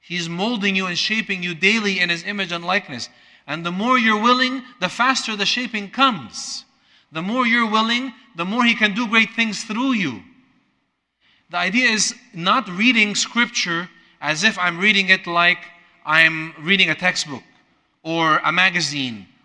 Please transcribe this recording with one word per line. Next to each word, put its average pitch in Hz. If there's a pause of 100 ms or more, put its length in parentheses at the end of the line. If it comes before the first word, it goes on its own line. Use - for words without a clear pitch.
He 170
is 170
molding 196
you 190
and 170
shaping 190
you 175
daily 196
in 175
his 170
image 196
and 170
likeness. 175 (380)
And 156
the 175
more 233
you're 220
willing, 254 (160)
the 170
faster 240
the 202
shaping 208
comes. 208 (480)
The 160
more 240
you're 233
willing, 226 (220)
the 170
more 226
he 233
can 214
do 240
great 220
things 220
through 247
you. 139 (1200)
The -
idea 196
is 220 (180)
not 202
reading 208
Scripture 185 (320)
as 156
if 220
I'm 175
reading 196
it 190
like 175 (400)
I'm 160
reading 180
a 156
textbook 156 (600)
or 165
a 156
magazine 147 (180)